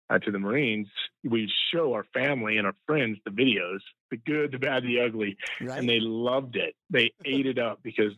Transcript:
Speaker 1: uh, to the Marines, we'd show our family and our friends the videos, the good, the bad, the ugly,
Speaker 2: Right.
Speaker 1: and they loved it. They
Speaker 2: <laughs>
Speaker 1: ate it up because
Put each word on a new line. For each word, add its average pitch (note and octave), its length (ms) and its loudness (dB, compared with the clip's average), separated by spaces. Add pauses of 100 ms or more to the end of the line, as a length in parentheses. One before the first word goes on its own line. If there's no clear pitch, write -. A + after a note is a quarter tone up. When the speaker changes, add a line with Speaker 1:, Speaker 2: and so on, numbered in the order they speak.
(100)
Speaker 1:
uh, G2 80 4
to G#2+ 120 -4
the G2+ 80 0
Marines, G#2+ 500 0 (360)
we'd A#2 240 0 (240)
show D#3+ 220 2
our G#2 180 -4
family B2+ 460 0
and G2+ 80 2
our G2 80 0 (120)
friends A#2+ 380 0
the G#2+ 60 -6
videos, G2 480 2 (320)
the A2+ 80 -6
good, D3 340 -2
the B2+ 60 -6
bad, C3 240 0
the A#2+ 180 0
ugly, A2 380 0 (220)
Speaker 2:
Right. B2+ 180 -6
Speaker 1:
and B2 100 0
they A#2 120 4
loved A#2+ 560 0
it. - 180 -4 (160)
They A#2 280 2
Speaker 2:
<laughs> - 60 -14
Speaker 1:
ate C3+ 220 0
it B2+ 120 -2
up A2+ 240 -2
because G#2+ 360 0